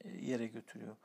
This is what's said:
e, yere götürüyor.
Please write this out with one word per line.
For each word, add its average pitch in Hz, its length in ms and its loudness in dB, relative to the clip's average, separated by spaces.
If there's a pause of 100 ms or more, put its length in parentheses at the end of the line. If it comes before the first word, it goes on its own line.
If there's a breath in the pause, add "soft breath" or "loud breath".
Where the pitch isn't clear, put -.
e, - 80 -10
yere 120 380 4
götürüyor. 110 580 -6